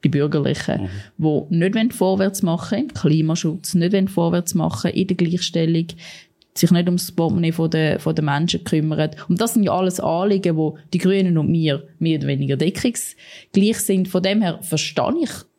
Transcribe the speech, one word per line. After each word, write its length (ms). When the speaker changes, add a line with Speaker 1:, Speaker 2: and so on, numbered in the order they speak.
Speaker 1:
Die 60
Bürgerlichen, 800
Speaker 2:
Mhm. 320
Speaker 1:
die 200
nicht 140
vorwärts 500
machen 340
wollen, 120
im 40
Klimaschutz, 840
nicht 340
vorwärts 460
machen 360
in 160
der 100
Gleichstellung, 720
sich 180
nicht 160
ums 240
Portemonnaie 400
von 180
der, 300
von 160
der 80
Menschen 400
kümmern. 480
Und 100
das 140
sind 80
ja 120
alles 260
Anliegen, 560
wo 220
die 60
Grünen 400
und 160
wir 300
mehr 180
oder 100
weniger 300
deckungsgleich 1200
sind. 300
Von 160
dem 180
her 220
verstehe 580
ich 80